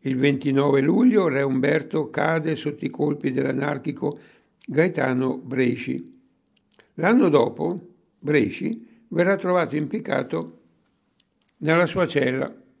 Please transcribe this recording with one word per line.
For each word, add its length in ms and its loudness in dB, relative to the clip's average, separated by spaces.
Il 160 -4
ventinove 640 2
luglio 480 4
re 140 0
Umberto 680 0
cade 460 0
sotto 280 -6
i 60 -4
colpi 400 -2
dell'anarchico 880 -4
Gaetano 760 0
Bresci. 840 -4
L'anno 340 4
dopo, 520 2
Bresci 680 0
verrà 260 2
trovato 400 -2
impiccato 840 -4
nella 280 2
sua 200 0
cella 480 -2